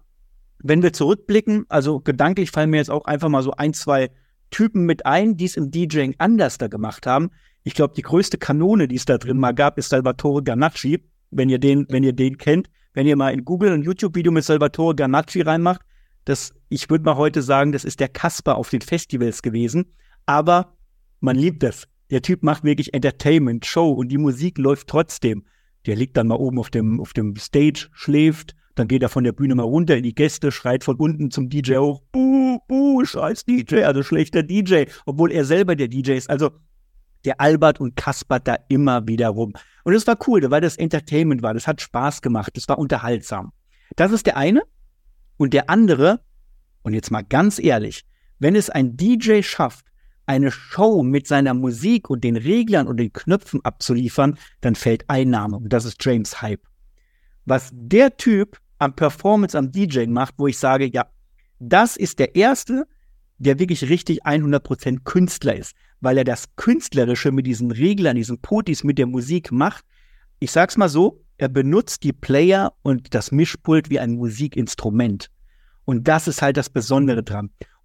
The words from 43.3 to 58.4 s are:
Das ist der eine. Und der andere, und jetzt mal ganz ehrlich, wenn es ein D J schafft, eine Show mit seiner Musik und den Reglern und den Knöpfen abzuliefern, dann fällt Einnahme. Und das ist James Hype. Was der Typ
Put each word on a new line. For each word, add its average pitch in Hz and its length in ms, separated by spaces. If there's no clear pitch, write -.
Das 190 160
ist 226 160
der - 100
eine. 185 240
Und 135 160
der 139 160
andere, 185 520
und 107 100
jetzt 110 180
mal 117 120
ganz 175 340
ehrlich, 110 480
wenn 156 160
es 208 140
ein 131 280
D 202 180
J 220 280
schafft, - 420
eine 135 240
Show 196 520
mit 139 240
seiner 139 260
Musik 127 560
und 123 140
den 120 120
Reglern 185 520
und 120 100
den 117 160
Knöpfen - 500
abzuliefern, 127 720
dann 117 160
fällt - 340
Einnahme. 120 480
Und 110 140
das 117 140
ist - 180
James 120 380
Hype. 107 220
Was 131 280
der 185 440
Typ 208 420